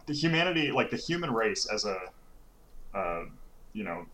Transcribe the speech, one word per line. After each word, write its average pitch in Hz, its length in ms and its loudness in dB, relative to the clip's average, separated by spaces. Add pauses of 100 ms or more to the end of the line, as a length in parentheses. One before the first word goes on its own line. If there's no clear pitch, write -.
the 147 80 -2
humanity, 160 580 4
like, 120 180 4
the 117 60 0
human 165 380 0
race 107 360 2
as 104 140 0
a, 95 140 -2 (960)
uh, 87 300 -2 (500)
you 104 100 -4
know, 87 300 -6